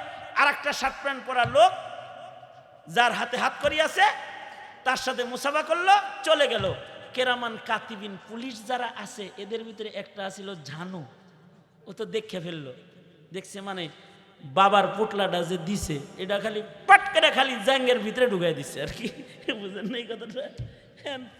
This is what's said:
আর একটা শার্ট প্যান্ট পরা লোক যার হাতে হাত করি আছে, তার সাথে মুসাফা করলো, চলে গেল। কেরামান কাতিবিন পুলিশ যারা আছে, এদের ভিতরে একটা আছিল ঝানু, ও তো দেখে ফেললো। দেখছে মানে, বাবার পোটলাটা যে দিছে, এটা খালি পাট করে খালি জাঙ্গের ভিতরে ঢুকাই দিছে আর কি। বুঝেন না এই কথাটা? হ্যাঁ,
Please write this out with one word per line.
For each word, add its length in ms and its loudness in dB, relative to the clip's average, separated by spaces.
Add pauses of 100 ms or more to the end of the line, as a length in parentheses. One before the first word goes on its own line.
(360)
আর 120 6
একটা 240 0
শার্ট 300 -4
প্যান্ট 240 -4
পরা 180 2
লোক 280 8 (1160)
যার 240 4
হাতে 240 -4
হাত 160 0 (100)
করি 180 2
আছে, 220 2 (800)
তার 120 2
সাথে 280 -4
মুসাফা 380 -2
করলো, 300 4 (300)
চলে 260 4
গেল। 260 0 (400)
কেরামান 520 0
কাতিবিন 520 -6 (100)
পুলিশ 380 -10
যারা 300 -4
আছে, 400 -12
এদের 280 -8
ভিতরে 240 -12
একটা 380 -10
আছিল 280 -10 (100)
ঝানু, 420 -10 (800)
ও 60 -14
তো 120 -10
দেখে 360 -6
ফেললো। 320 -10 (600)
দেখছে 280 -12
মানে, 280 -8 (560)
বাবার 440 8
পোটলাটা 540 0
যে 160 -2
দিছে, 420 -2 (180)
এটা 200 -2
খালি 240 -4 (240)
পাট 280 8
করে 160 6
খালি 340 2
জাঙ্গের 340 4
ভিতরে 280 2
ঢুকাই 280 2
দিছে 280 -8
আর 60 -4
কি। 200 -8 (440)
বুঝেন 380 -8
না 80 -6
এই 80 -8
কথাটা? 420 -10 (540)
হ্যাঁ, 160 -8 (220)